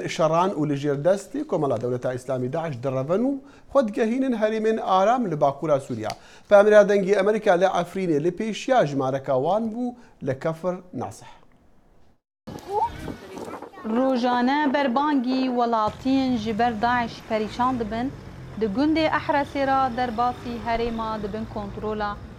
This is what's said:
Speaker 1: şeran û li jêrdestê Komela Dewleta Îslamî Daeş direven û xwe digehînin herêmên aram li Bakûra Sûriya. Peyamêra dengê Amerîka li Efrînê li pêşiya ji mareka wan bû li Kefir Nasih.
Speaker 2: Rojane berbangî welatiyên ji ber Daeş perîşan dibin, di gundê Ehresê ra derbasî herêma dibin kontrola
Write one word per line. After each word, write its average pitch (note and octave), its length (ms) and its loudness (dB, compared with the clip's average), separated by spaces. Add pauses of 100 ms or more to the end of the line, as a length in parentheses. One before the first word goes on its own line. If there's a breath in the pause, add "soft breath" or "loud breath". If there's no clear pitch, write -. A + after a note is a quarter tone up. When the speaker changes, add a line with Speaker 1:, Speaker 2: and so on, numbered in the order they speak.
Speaker 1:
şeran E3 420 2
û D3+ 180 -2
li C#3+ 140 0
jêrdestê F3+ 640 -2
Komela C#3 340 0
Dewleta B2 340 -2
Îslamî B2+ 380 -4
Daeş D#3+ 300 -6
direven C#3 480 -2
û - 20 -2 (380 loud breath)
xwe C#4 180 2
digehînin B3 440 0
herêmên A3 480 0
aram G3+ 500 2
li D3+ 100 -4
Bakûra C#3+ 400 2
Sûriya. A2 320 -6 (380 loud breath)
Peyamêra G#3 380 10
dengê G3+ 320 4
Amerîka G#3+ 320 4
li F3 120 6
Efrînê F3 600 0
li F3 40 2
pêşiya A3 580 2
ji C#3 100 -4
mareka C3+ 380 0
wan E3+ 280 2 (100)
bû A#3+ 220 -6 (320 loud breath)
li C3 140 -2
Kefir E3 340 -4 (200)
Nasih. G#2+ 320 -10 (2750)
Speaker 2:
Rojane B3+ 800 2
berbangî C4+ 680 2 (160)
welatiyên A#3+ 760 0
ji G#3+ 220 -2
ber A3+ 240 0
Daeş A#3+ 300 0 (160)
perîşan A#3 520 -2
dibin, A3+ 320 -4 (480)
di A3 40 2
gundê D4+ 440 2
Ehresê C#4+ 580 0
ra C4+ 300 2
derbasî A#3+ 580 -2 (120)
herêma A3+ 560 -4
dibin G#3+ 220 -6 (100)
kontrola G#3 640 -6 (220)